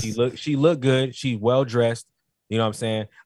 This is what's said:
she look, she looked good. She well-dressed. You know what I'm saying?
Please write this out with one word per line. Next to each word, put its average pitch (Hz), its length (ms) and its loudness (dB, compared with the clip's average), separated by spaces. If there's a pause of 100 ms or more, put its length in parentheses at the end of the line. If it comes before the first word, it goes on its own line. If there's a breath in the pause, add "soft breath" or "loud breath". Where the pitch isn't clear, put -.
she 110 140 -6
look, 120 240 -2
she 151 180 -2
looked 151 240 2
good. 131 340 0
She 127 220 -4
well-dressed. 117 680 0 (420)
You 110 100 -2
know 113 60 2
what 110 40 2
I'm 107 60 -2
saying? 110 320 -4 (200 soft breath)